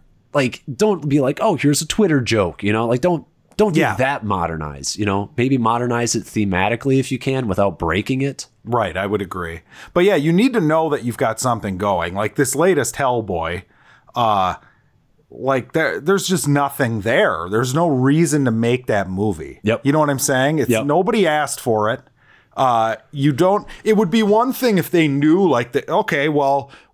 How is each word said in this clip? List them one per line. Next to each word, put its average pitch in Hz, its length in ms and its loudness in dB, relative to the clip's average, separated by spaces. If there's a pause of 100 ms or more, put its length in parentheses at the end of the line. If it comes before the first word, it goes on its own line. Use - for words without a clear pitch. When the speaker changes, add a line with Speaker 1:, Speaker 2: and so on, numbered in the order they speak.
(340)
Speaker 1:
like, 135 280 0 (100)
don't 170 360 0
be 143 120 4
like, 151 200 0
"Oh, 190 160 2
here's 143 260 2
a 160 40 -12
Twitter 160 340 2
joke," 101 420 0
you 101 100 0
know? 113 140 0
Like, 120 140 0
don't, 170 260 0 (300)
don't 208 180 2
do 156 60 2
Speaker 2:
Yeah. 113 160 0
Speaker 1:
that 131 280 -2
modernize, 80 720 -4
you 101 100 -4
know? 101 300 -2
Maybe 135 220 0
modernize 120 560 0
it 107 100 -4
thematically 107 760 0
if 131 100 -4
you 127 80 -4
can 131 300 -4
without 98 300 0
breaking 98 420 -2
it. 135 260 -6 (180)
Speaker 2:
Right, 107 320 -2
I 95 100 -2
would 101 160 -2
agree. 85 400 -10 (320)
But 175 100 2
yeah, 202 120 4
you 156 160 0
need 233 200 4
to 226 80 0
know 160 300 2
that 139 120 -2
you've 120 140 -6
got 113 240 -2
something 110 380 -2
going. 90 360 -2
Like 104 220 -6
this 127 180 0
latest 151 420 0
Hellboy, 95 640 -4 (520)
uh, 104 400 0 (760)
like, 127 420 -4
there, 131 280 -2
there's 180 280 0
just 165 180 0
nothing 139 540 0
there. 110 500 0
There's 123 240 0
no 170 140 2
reason 143 560 2
to 123 80 2
make 117 340 0
that 101 240 0
movie. 92 540 -4
Speaker 1:
Yep. 104 200 0
Speaker 2:
You 135 80 2
know 151 60 2
what 151 120 2
I'm 135 100 -2
saying? 139 400 0
It's 113 100 0
Speaker 1:
Yep. 113 160 0
Speaker 2:
nobody 175 400 2
asked 151 340 -2
for 107 300 0
it. 131 100 -4 (560)
Uh, 113 400 2 (160)
you 143 220 2
don't, 185 320 2 (180)
it 214 140 4
would 214 120 2
be 226 120 4
one 220 280 2
thing 226 280 0
if 156 120 -2
they 165 160 4
knew, 151 400 4
like, 123 260 0
that, 135 180 -2
"Okay, 156 400 0
well, 139 400 0 (240)